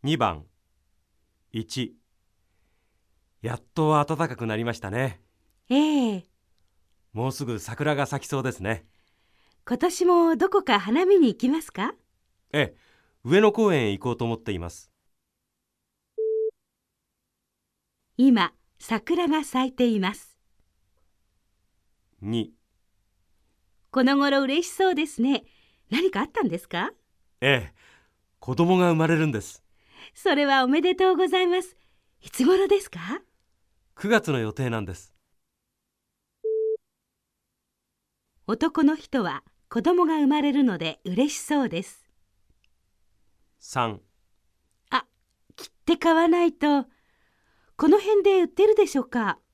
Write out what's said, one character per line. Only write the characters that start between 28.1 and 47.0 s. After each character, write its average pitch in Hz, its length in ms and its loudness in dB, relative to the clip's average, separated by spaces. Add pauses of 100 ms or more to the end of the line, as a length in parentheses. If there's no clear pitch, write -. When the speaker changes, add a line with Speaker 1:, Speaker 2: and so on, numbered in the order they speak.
Speaker 1:
子 127 160 -8
供 175 220 2
が 180 140 4
生 165 40 2
ま 160 120 2
れ 165 100 2
る 156 100 0
ん 143 60 -2
で 104 80 -4
す。 - 200 -18 (540)
Speaker 2:
そ 370 180 -2
れ 285 120 2
は 269 180 2
お 254 40 0
め 294 140 2
で 359 140 2
と 370 180 4
う - 20 0
ご 359 120 2
ざ 370 120 0
い 370 80 0
ま 359 140 0
す。 - 160 -14 (440)
い - 100 -20
つ - 120 -2
頃 381 240 4
で 392 140 2
す - 80 -18
か？ 185 320 -10 (760)
Speaker 1:
九 - 140 -6
月 214 220 2
の 131 80 0
予 110 120 -4
定 127 180 -4
な 113 120 -4
ん 101 40 -8
で 90 100 -12
す。 - 180 -20 (3250)
Speaker 2:
男 311 360 0
の 302 120 4
人 262 280 -6
は 175 200 -8 (260)
子 226 140 -4
供 349 220 4
が 320 120 0
生 294 100 2
ま 294 140 2
れ 285 100 0
る 277 120 2
の 196 160 0
で 160 260 -6
嬉 240 280 0
し - 40 -10
そ 294 260 -2
う 220 60 -2
で 175 140 -6
す。 - 260 -20 (1500)
Speaker 1:
三。 117 420 -6 (880)
Speaker 2:
あ、 - 160 -4 (500)
切 - 140 -20 (160)
手 330 120 0
買 330 160 2
わ 330 140 4
な 349 160 4
い 320 100 2
と。 285 320 0 (920)